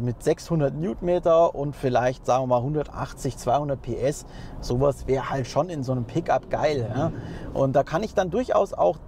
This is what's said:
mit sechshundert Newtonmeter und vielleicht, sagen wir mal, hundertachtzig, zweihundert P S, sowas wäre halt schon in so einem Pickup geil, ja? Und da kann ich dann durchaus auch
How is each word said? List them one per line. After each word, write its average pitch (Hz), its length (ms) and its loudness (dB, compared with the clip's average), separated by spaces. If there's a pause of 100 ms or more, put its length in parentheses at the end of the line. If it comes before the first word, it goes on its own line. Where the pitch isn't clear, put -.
mit 120 220 -2
sechshundert 151 540 0
Newtonmeter 175 800 4
und 143 180 -4
vielleicht, 127 500 0
sagen 131 200 2
wir - 20 -4
mal, 123 160 4
hundertachtzig, 139 720 -4
zweihundert 139 460 0
P 117 140 -6
S, 135 280 -2 (360)
sowas 131 480 0
wäre 135 200 0
halt 135 200 -2
schon 160 220 0
in 151 120 -6
so 123 80 -4
einem 127 140 0
Pickup 143 460 -2
geil, 127 460 0
ja? 160 140 0 (420)
Und 135 220 2
da 139 80 6
kann 170 220 0
ich - 100 -6
dann 190 160 2
durchaus 208 440 2
auch 170 340 2